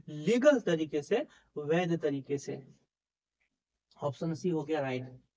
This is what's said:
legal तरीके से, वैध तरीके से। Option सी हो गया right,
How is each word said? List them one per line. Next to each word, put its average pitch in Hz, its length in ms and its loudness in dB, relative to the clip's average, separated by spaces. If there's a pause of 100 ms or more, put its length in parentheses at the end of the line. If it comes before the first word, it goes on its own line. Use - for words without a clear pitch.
legal 226 540 4
तरीके 160 420 0
से, 254 220 0 (300)
वैध 165 440 2
तरीके 143 400 -2
से। 135 220 -10 (1400)
Option 160 360 -4
सी 185 140 -4
हो 156 140 -2
गया 147 180 -2
right, 127 380 -6 (180)